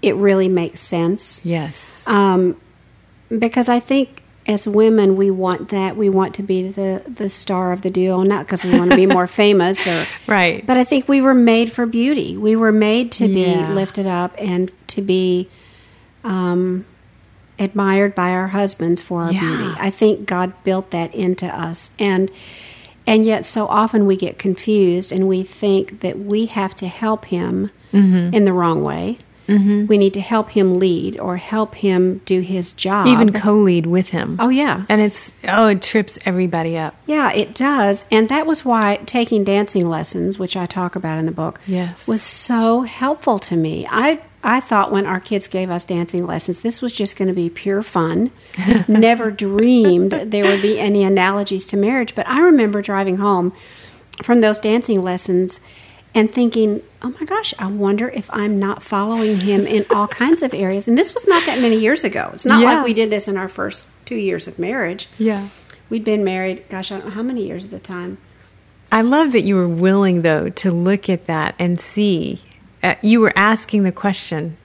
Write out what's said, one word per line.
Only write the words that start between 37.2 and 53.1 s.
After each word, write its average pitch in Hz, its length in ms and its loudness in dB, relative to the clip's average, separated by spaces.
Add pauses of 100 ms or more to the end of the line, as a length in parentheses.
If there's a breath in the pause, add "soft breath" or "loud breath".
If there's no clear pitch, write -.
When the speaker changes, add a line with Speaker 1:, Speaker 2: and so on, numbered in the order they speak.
Speaker 1:
it 208 240 -4
does. 240 560 0
And 220 160 4
that 302 180 0
was 320 200 -2
why 220 400 2
taking 233 400 0
dancing 196 420 0
lessons, 170 500 -4
which 190 200 -6
I 180 80 -4
talk 180 320 -6
about 160 220 -4
in 160 60 -2
the 165 60 -2
book, 160 360 -8
Speaker 2:
Yes. 180 380 -6
Speaker 1:
was 226 160 0
so 233 600 2
helpful 254 580 -2
to - 160 -4
me. 160 340 -2
I, 294 300 0 (240)
I 240 160 2
thought 214 320 0
when 202 140 0
our 185 160 -4
kids 196 260 -4
gave 185 220 -4
us 175 160 -4
dancing 175 400 -4
lessons, 170 360 -4
this 233 200 -4
was 240 120 -6
just 196 240 -2
gonna 190 160 0
be 170 160 -2
pure 196 320 -4
fun. 175 500 -2 (280 loud breath)
Speaker 2:
<laughs> 190 300 0
Speaker 1:
Never 226 420 4
dreamed 202 800 2
there 208 320 -4
would 196 200 2
be 214 160 0
any 202 240 2
analogies 196 640 0
to 208 100 -4
marriage. 233 360 0
But - 140 -4
I 269 140 0
remember 226 400 4
driving 196 360 -2